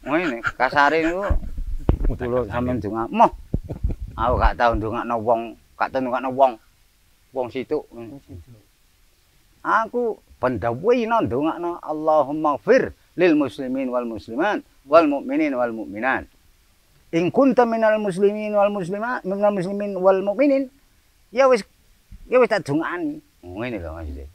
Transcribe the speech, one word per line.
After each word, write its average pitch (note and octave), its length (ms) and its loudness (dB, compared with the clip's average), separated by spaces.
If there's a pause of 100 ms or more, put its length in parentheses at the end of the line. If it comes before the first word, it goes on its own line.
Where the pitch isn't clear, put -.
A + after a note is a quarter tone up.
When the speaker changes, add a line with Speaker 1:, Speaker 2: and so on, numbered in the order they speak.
Speaker 1:
ngene C#3 380 -2 (160)
kasare C#3+ 480 2
niku. F3 180 -2 (840)
Speaker 2:
Mudah B2+ 160 -2
Speaker 1:
Kula B2 240 -2
Speaker 2:
kasare. G2+ 80 -10
Speaker 1:
sampean B2 240 -2
ndonga, D#4+ 320 -4
moh. A3 180 6 (840)
Aku A#2+ 240 0
gak G#2+ 160 2
tau A#2+ 160 2
ndongakno A2+ 480 -4
wong, A2+ 220 2 (340)
gak - 160 -4
tau C3 80 0
ndongakno B2+ 320 -4
wong. C3 200 4 (840)
Wong B2+ 160 -4
situk. C3 400 -4
Speaker 3:
Wong A#2 320 -16
situk. A#2 320 -20 (1040)
Speaker 1:
Aku A3 560 0 (240)
pendawuhna D#3+ 880 0
ndongakno, D#3+ 560 -2
"Allahumma D#3 720 0
ighfir A3 400 2 (240)
lil E3+ 160 6
muslimin C3+ 560 -2
wal B2 160 -2
muslimat C3 560 -4 (240)
wal D#3+ 160 8
mukminin C#3+ 480 0
wal B2 220 -2
mukminat. A2 500 -4 (880)
In F3 160 0
kunta B3 400 4
minal A3 320 2
muslimin G#3 560 0
wal G3+ 160 4
muslimat, G#3 560 -4
minal G3+ 240 2
muslimin G3+ 480 -4
wal F#3+ 240 4
mukminin." C4+ 480 2 (560)
Ya A#3+ 160 2
wis, B3+ 160 6 (720)
ya B3+ 80 6
wis A#3+ 80 6
tak G3+ 160 0
dongani. D4+ 560 -2 (240)
Ngene G2+ 400 -8
lho D#2+ 80 -8
maksudnya. D2+ 320 -10 (100)